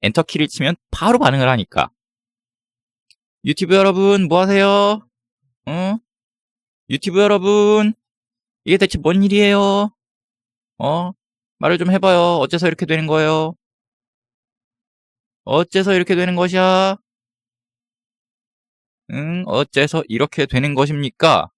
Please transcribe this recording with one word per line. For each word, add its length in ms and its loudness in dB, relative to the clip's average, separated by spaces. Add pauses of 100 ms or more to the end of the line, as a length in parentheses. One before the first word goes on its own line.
엔터키를 460 -2
치면 280 -4 (140)
바로 280 0
반응을 300 2
하니까. 420 -2 (1500)
유튜브 300 -2
여러분, 540 2
뭐 140 2
하세요? 640 2 (600)
어? 300 -4 (920)
유튜브 300 -2
여러분, 760 2 (680)
이게 120 2
대체 220 0
뭔 240 0
일이에요? 680 2 (880)
어? 340 -4 (460)
말을 200 0
좀 140 -2
해봐요. 460 2
어째서 280 -2
이렇게 200 -2
되는 200 -4
거예요? 480 0 (1900)
어째서 500 -2
이렇게 220 0
되는 200 -2
것이야? 600 0 (2250)
응? 340 -8
어째서 600 -2
이렇게 380 -4
되는 280 -2
것입니까? 840 0